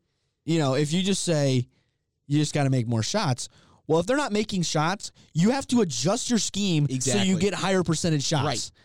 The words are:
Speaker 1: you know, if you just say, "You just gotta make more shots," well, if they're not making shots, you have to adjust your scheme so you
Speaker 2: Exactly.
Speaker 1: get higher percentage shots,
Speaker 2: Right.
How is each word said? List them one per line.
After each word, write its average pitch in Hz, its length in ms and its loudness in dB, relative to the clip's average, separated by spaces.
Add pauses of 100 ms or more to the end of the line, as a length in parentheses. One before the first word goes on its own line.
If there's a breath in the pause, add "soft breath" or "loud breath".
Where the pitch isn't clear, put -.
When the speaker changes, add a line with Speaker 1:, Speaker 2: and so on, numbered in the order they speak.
(440)
Speaker 1:
you 165 140 0
know, 135 160 2
if 147 180 0
you 185 120 2
just 196 180 0
say, 139 460 2 (580)
"You 147 140 2
just 147 140 -2
gotta 139 160 2
make 123 180 0
more 113 160 0
shots," - 440 -2 (400 soft breath)
well, 160 100 4
if 175 80 0
they're 254 100 2
not 277 160 0
making 208 300 -2
shots, 160 480 -2 (240 soft breath)
you 175 160 2
have 269 180 -2
to 240 120 4
adjust 185 500 -2
your 233 80 2
scheme 180 480 0
so 127 60 -4
you 131 40 -2
Speaker 2:
Exactly. 185 400 0
Speaker 1:
get 185 180 0
higher 180 280 0
percentage 156 400 0
shots, 143 240 0
Speaker 2:
Right. 123 240 -4 (140 soft breath)